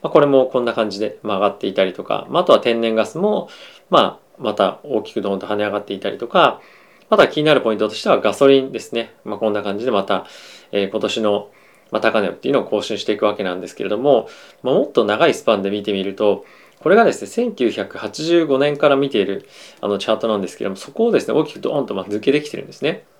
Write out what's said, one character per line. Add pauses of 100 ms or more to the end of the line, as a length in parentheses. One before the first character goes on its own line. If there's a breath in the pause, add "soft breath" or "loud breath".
ま
あ、
こ
れ
も
こ
ん
な
感
じ
で、
ま
あ、
上
が
っ
て
い
た
り
と
か、
ま
あ、
あ
と
は
天
然
ガ
ス
も、 (400 loud breath)
ま (180)
あ、
ま
た
大
き
く
ド
ー
ン
と
跳
ね
上
が
っ
て
い
た
り
と
か、 (480 loud breath)
ま
た
気
に
な
る
ポ
イ
ン
ト
と
し
て
は
ガ
ソ
リ
ン
で
す
ね。 (100)
ま
あ、
こ
ん
な
感
じ
で
ま
た、 (460 loud breath)
え
ー、
今
年
の、 (420 soft breath)
ま
あ、
高
値
っ
て
い
う
の
を
更
新
し
て
い
く
わ
け
な
ん
で
す
け
れ
ど
も、 (360 loud breath)
ま
あ、
も
っ
と
長
い
ス
パ
ン
で
見
て
み
る
と、 (340 loud breath)
こ
れ
が
で
す
ね、
千
九
百
八
十
五
年
か
ら
見
て
い
る、 (340 loud breath)
あ
の、
チ
ャ
ー
ト
な
ん
で
す
け
れ
ど
も、
そ
こ
を
で
す
ね、
大
き
く
ド
ー
ン
と、
ま
あ、
抜
け
て
き
て
る
ん
で
す
ね。 (140)